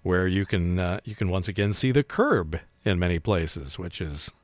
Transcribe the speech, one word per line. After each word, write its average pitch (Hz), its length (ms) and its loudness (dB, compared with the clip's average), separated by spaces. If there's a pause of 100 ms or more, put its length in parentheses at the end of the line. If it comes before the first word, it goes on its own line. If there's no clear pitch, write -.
where 92 240 2
you 92 180 2
can, 90 340 0
uh, 90 240 -2
you 104 120 -10
can 95 140 -2
once 92 180 0
again 104 260 0
see 131 180 0
the 139 120 4
curb 98 560 0 (260)
in 95 140 2
many 87 200 2
places, 80 600 -2
which 90 200 -10
is 73 320 -6 (120)